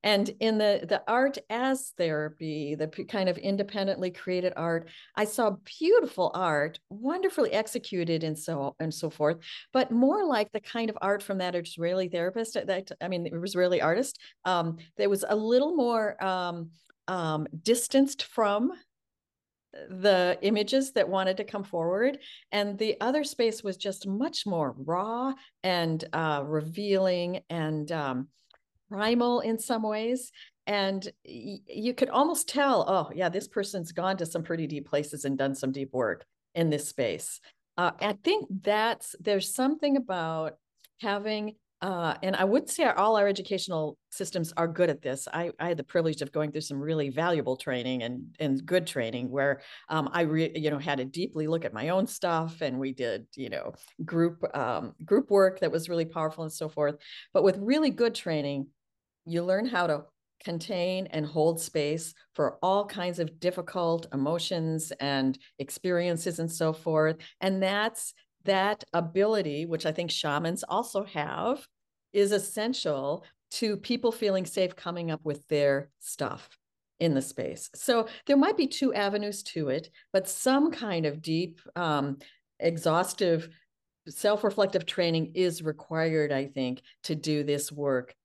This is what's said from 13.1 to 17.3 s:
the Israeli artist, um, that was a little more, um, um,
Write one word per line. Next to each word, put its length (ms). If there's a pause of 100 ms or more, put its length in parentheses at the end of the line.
the 180
Israeli 380
artist, 400 (240)
um, 320 (220)
that 120
was 180
a 60
little 400
more, 500
um, 460 (380)
um, 400 (120)